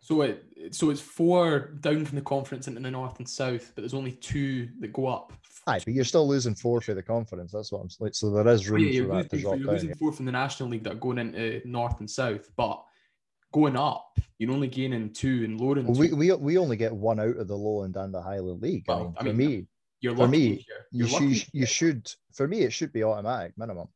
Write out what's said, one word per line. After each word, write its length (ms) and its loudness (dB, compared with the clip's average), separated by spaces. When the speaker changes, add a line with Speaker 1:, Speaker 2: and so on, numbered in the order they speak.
Speaker 1:
So 140 2
it, 240 -2
so 180 2
it's 120 -2
four 720 2
down 240 2
from 100 -6
the 60 -4
conference 480 -4
into 100 -10
the 100 -6
north 300 -8
and 80 -10
south, 480 -4
but 60 -10
there's 120 -8
only 200 -4
two 560 -4
that 140 -10
go 140 -2
up. 260 -6
Speaker 2:
Aye, 160 0
but 100 -2
you're 120 4
still 200 6
losing 300 2
four 240 2
for 140 -4
the 100 -4
conference. 480 -4
That's 220 -8
what 80 -4
I'm 60 -10
s-, 120 -14
like, 160 -4
so 160 0
there 160 6
is 220 6
Speaker 1:
Oh, 60 4
Speaker 2:
room 80 8
Speaker 1:
yeah, 40 6
Speaker 2:
for 80 2
Speaker 1:
you're 120 2
Speaker 2:
that 240 0
to 40 -4
Speaker 1:
losing, 40 0
so 100 -4
Speaker 2:
drop 80 0
Speaker 1:
you're 80 -4
Speaker 2:
down, 80 2
Speaker 1:
losing 160 -2
Speaker 2:
yeah. 100 -6
Speaker 1:
four 140 0
from 120 -8
the 60 -4
National 380 -2
League 160 -4
that 80 -4
are 20 -8
going 220 -2
into 480 -4
north 340 -2
and 100 -10
south, 460 -2
but 260 0
going 240 4
up, 420 -2
you're 160 0
only 160 0
gaining 420 -2
two 320 0
in 140 -4
Lowland. 320 0
Speaker 2:
Well, 100 6
we, 140 -2
we, 180 4
we 260 2
only 200 2
get 180 0
one 240 0
out 160 0
of 140 -6
the 80 -4
Lowland 400 -2
and 160 -6
the 80 -6
Highland 400 -6
League. 260 -4
I 60 0
Speaker 1:
Well, 100 -2
Speaker 2:
mean, 140 -8
Speaker 1:
I 20 -12
Speaker 2:
for 60 -4
Speaker 1:
mean, 120 0
Speaker 2:
me, 300 0
Speaker 1:
you're 160 -2
Speaker 2:
for 60 -4
Speaker 1:
lucky 100 8
Speaker 2:
me, 160 6
Speaker 1:
here. 100 2
Speaker 2:
you 60 -4
Speaker 1:
You're 100 2
Speaker 2:
should, 120 2
Speaker 1:
lucky 120 4
Speaker 2:
you 100 0
Speaker 1:
here. 80 2
Speaker 2:
should, 440 0
for 140 -2
me, 140 0
it 100 2
should 220 -6
be 100 0
automatic 540 -2
minimum 380 -10